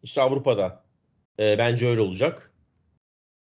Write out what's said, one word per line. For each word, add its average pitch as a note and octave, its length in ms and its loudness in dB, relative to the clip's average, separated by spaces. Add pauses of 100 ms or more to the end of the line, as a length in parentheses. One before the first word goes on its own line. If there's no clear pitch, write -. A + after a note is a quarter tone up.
işte - 200 -2
Avrupa'da, B2+ 640 0 (540)
e, G#2+ 200 2
bence A#2+ 280 0
öyle A#2 140 2
olacak. G2+ 520 -4 (960)